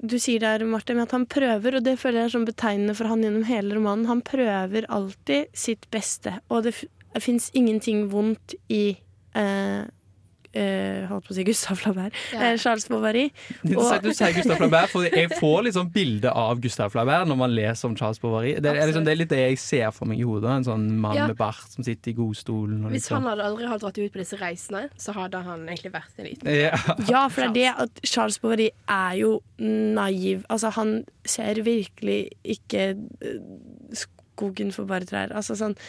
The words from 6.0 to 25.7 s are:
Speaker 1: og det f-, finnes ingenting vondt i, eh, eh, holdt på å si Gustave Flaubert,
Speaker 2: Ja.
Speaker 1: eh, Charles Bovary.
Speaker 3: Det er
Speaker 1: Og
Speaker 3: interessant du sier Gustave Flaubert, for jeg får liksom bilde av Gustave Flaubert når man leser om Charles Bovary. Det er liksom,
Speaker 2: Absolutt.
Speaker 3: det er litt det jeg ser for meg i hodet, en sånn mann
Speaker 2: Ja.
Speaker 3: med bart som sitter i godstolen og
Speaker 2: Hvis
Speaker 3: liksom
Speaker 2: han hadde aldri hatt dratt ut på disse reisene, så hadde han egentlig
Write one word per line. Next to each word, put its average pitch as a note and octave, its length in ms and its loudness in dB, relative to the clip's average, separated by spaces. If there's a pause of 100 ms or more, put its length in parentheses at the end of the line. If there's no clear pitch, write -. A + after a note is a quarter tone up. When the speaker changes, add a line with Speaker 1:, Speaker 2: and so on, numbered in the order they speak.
Speaker 1:
og A#3 140 2
det A#3 140 -2
f-, - 80 -14 (340)
finnes A#3+ 340 0
ingenting A3 560 2
vondt G#3+ 460 0 (140)
i, G#3 280 2 (380)
eh, G3 500 0 (680)
eh, G3 540 -2
holdt F#3+ 220 -8
på - 20 -10
å F#3+ 60 -8
si F#3 100 -2
Gustave G3+ 320 0
Flaubert, F#3 380 -2 (180)
Speaker 2:
Ja. A3+ 80 -4
Speaker 1:
eh, A#3 160 4
Charles A3 320 0
Bovary. A3 380 2 (340)
Speaker 3:
Det D#3+ 100 2
er F#3 60 2
Speaker 1:
Og A#3 80 4
Speaker 3:
interessant A#3+ 160 4
du G#3 160 0
sier F3 160 4
Gustave F3+ 240 4
Flaubert, F3 320 4
for F3+ 140 0
jeg E3+ 260 4
får E3+ 380 4
liksom F3+ 260 0
bilde A#2 400 2
av A#2 260 0
Gustave A#2 300 -2
Flaubert C#3 380 2
når C#3 100 2
man B2+ 160 2
leser A2+ 320 0
om A2+ 100 -2
Charles A2 220 -2
Bovary. A#2 380 0
Det D3 100 0
er D3 80 2
liksom, D#3 300 2
Speaker 2:
Absolutt. - 20 0
Speaker 3:
det D3+ 60 4
er D#3 80 2
litt D#3+ 100 0
det C#3 140 4
jeg C3 160 2
ser A2+ 320 0
for - 180 -8
meg A2+ 80 -2
i A#2 80 0
hodet, A2 240 0
en C3 160 2
sånn A2 220 0 (100)
mann G#2+ 180 2
Speaker 2:
Ja. - 120 2
Speaker 3:
med A2+ 100 -2
bart A2 320 -4
som - 140 -8
sitter A#2 260 -6
i A#2 80 -2
godstolen G#2+ 640 -2
og G#2+ 80 -4
Speaker 2:
Hvis - 140 -2
Speaker 3:
liksom - 160 -2
Speaker 2:
han B3+ 160 -2
hadde G#3 80 -2
aldri A3 220 -4
hatt A3 140 -4
dratt G3+ 180 -8
ut G3+ 120 -2
på - 60 -14
disse F#3+ 240 -8
reisene, F#3 560 -8
så - 160 -8
hadde F#3 300 -6
han E3 240 -10
egentlig F3 240 -10